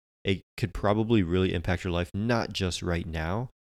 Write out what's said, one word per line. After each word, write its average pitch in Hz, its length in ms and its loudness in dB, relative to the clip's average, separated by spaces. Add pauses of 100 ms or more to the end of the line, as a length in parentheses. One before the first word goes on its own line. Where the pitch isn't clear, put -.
(240)
it 98 180 0 (140)
could - 180 -4
probably 110 480 4
really 90 320 2
impact - 300 -2
your 92 80 -2
life, 85 220 -2
not 110 380 0
just 95 300 -2
right 87 240 -2
now, 87 440 -4 (200)